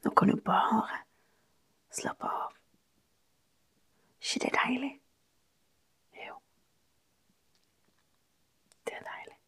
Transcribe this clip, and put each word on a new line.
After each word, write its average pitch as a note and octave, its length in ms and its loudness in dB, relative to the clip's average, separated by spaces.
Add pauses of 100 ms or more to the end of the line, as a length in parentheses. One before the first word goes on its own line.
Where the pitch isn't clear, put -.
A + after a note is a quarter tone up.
Nå - 100 2
kan G3 160 8
du - 120 4
bare - 600 2 (920)
slappe - 320 -6
av. - 280 -4 (1700)
Ikke - 200 -2
det - 120 0
deilig? C4 380 0 (1300)
Jo. - 80 -14 (2500)
Det - 80 -6
er - 120 -12
deilig. - 420 -14